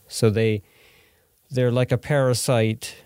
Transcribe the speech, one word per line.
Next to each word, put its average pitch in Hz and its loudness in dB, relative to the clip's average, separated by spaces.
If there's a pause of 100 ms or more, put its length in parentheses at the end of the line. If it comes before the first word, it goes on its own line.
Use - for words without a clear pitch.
So - 0
they, 107 0 (880)
they're 127 0
like 123 0
a 120 2
parasite, 123 0